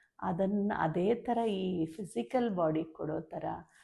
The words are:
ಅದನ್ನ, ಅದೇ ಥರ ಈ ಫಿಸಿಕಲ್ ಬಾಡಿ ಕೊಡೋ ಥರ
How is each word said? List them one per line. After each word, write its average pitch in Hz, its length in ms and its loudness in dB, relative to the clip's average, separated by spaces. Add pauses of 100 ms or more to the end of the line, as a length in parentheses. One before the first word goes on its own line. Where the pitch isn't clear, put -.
(220)
ಅದನ್ನ, 196 540 2
ಅದೇ 175 400 2
ಥರ 233 220 -2 (120)
ಈ 185 360 0
ಫಿಸಿಕಲ್ 220 680 -2
ಬಾಡಿ 156 280 4
ಕೊಡೋ 160 360 -4
ಥರ 156 260 -10 (380)